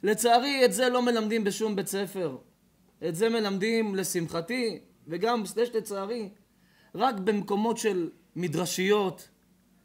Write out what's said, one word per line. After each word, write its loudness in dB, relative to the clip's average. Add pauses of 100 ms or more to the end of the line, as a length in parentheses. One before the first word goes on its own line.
לצערי, 4
את 6
זה 2
לא 2
מלמדים 2
בשום -2
בית -4
ספר. -4 (680)
את -4
זה 2
מלמדים, 0
לשמחתי, -4 (280)
וגם, -2
סלש, -2
לצערי, -6 (680)
רק 0
במקומות 0
של 0 (260)
מדרשיות, 0 (560)